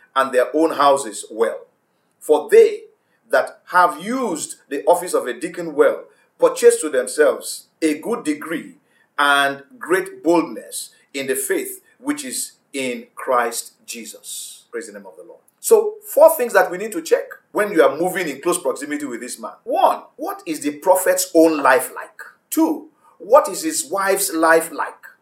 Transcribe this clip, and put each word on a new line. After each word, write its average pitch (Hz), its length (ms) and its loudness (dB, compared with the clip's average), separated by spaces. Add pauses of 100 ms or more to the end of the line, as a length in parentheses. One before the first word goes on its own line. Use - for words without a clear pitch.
(160)
and 127 180 0
their 123 220 0
own 160 160 2
houses 127 580 0
well. 113 360 -2 (540)
For 147 300 0
they 214 340 6 (460)
that - 360 -2
have 170 380 2
used 208 520 -6 (140)
the 147 160 -6
office 170 280 0
of 127 140 0
a 120 120 -6
deacon 170 360 -10
well 135 300 0 (340)
purchase 233 420 4
to 156 80 -4
themselves 143 800 -2 (140)
a 151 180 0
good 170 240 -6
degree 151 520 -8 (420)
and 139 460 0 (160)
great 180 440 -4
boldness 139 680 -2 (220)
in 135 140 -6
the 131 80 -2
faith - 460 -6 (180)
which 147 260 -6
is - 280 -10 (200)
in 127 420 -6
Christ 120 580 -4 (120)
Jesus. - 840 -16
Praise 110 160 -10
the 101 60 -18
name 98 120 -18
of 80 100 -20
the 87 80 -20
Lord. - 160 -20 (200)
So, - 360 2 (100)
four 311 300 6
things 240 180 -4
that 185 160 4
we 180 80 -6
need 214 140 -8
to 165 100 -8
check - 220 0 (280)
when 202 200 -2
you 160 100 4
are 139 160 4
moving 175 300 -2
in 135 140 -8
close 165 200 -2
proximity 143 440 -6
with 120 160 -8
this 120 180 -12
man. 107 140 -14 (100)
One, 311 400 0 (120)
what 359 300 -10
is 156 140 -8
the 147 180 -4
prophet's 185 560 2
own 160 300 6
life 131 320 4
like? - 260 -16 (280)
Two, - 400 0 (280)
what 220 320 4
is 180 140 -8
his 156 220 -4
wife's 190 480 -2
life 165 380 4
like? - 340 -10 (160)